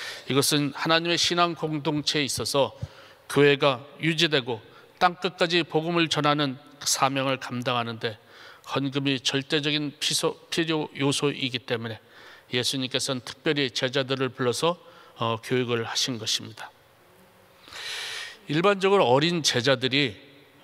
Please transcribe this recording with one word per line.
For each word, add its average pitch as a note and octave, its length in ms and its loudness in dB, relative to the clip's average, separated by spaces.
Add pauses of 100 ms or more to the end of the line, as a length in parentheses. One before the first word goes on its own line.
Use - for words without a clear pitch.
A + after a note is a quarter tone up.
(280)
이것은 C#3+ 460 2
하나님의 E3 440 0
신앙 F3 360 2
공동체에 D3+ 720 -2
있어서 B2 520 0 (520)
교회가 C#3 560 4 (160)
유지되고 D3 640 0 (360)
땅끝까지 F3 640 2
복음을 E3 440 0
전하는 D3 500 2 (220)
사명을 C3+ 580 0
감당하는 A#2+ 600 -4
데 A2+ 200 -6 (560)
헌금이 C#3 460 0
절대적인 D3 800 -2
피소-, - 380 -2 (140)
필요 D#3+ 460 -2
요소이기 C#3 640 0
때문에 A2+ 400 -6 (520)
예수님께서는 B2+ 720 -2
특별히 C#3+ 460 -2
제자들을 C3 600 -2
불러서, C3+ 480 0 (380)
어, A2+ 260 -2
교육을 A#2+ 420 0
하신 A#2 340 -4
것입니다. A2 520 -6 (1800)
일반적으로 F#3+ 580 4
어린 D3+ 360 4
제자들이, B2+ 760 2 (480)